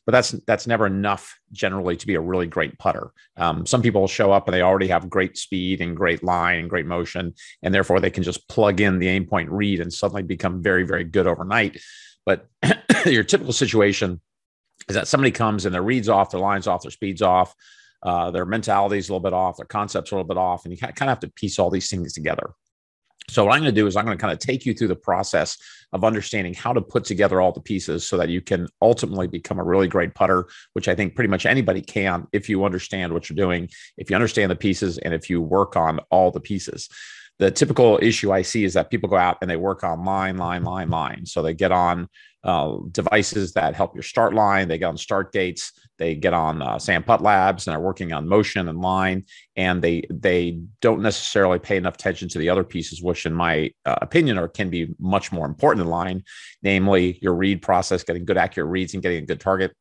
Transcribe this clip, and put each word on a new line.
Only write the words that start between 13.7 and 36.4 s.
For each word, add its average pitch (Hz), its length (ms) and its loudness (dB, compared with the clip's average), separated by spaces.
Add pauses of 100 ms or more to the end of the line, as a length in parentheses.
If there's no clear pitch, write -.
is 95 60 -6
that 98 140 -2
somebody 135 220 4
comes 107 340 0
and 92 100 -2
their 90 80 0
read's 113 260 0
off, 98 220 4
their 90 100 -4
line's 98 260 0
off, 90 160 -2
their - 80 -14
speed's 98 320 -6
off, 90 320 4 (480)
uh, 87 300 -2
their 90 120 -4
mentality's 101 640 0
a 98 40 -6
little 92 100 -4
bit 90 100 -2
off, 90 260 -2
their - 60 -16
concept's 104 460 -6
a 104 60 -4
little 92 100 -4
bit 87 100 -6
off, 90 280 -2
and 87 80 -12
you 87 40 -10
ki-, - 160 -10
kinda 135 180 -2
have 123 100 -2
to - 100 -10
piece - 300 -6
all 87 100 2
these 92 180 -2
things 85 240 -6
together. 80 380 -6 (800)
So 104 160 4
what 113 80 6
I'm 147 60 4
gonna 147 120 2
do 104 140 4
is 95 100 -2
I'm 104 80 0
gonna 104 140 -2
kinda 90 180 -2
take 127 300 -6
you 113 80 0
through 107 140 0
the 90 80 0
process 90 600 0 (380)
of 92 100 0
understanding 104 480 -2
how 120 220 -4
to 110 80 2
put 113 220 -2
together 92 360 2
all 92 120 4
the 87 100 -12
pieces 85 440 -4
so 92 120 -2
that 85 100 0
you 87 140 -2
can 87 260 -2 (140)
ultimately 95 440 2
become 85 320 -8
a 87 60 -4
really 92 240 2
great 87 260 -2
putter, 92 320 2 (280)
which 92 120 -4
I 92 80 2
think 90 200 -2
pretty 110 160 0
much 92 160 0
anybody 95 340 2
can 95 540 -4
if 101 160 -4
you 98 160 0
understand 90 480 -4
what 82 160 -6
you're 78 60 -8
doing, 87 340 -2 (260)
if - 140 -14
you 92 60 2
understand 107 340 2
the 87 60 0
pieces, 92 420 -2
and 82 160 -4
if 80 160 -8
you 85 100 0
work 90 340 0
on 80 260 2 (100)
all 90 200 4
the 87 100 -6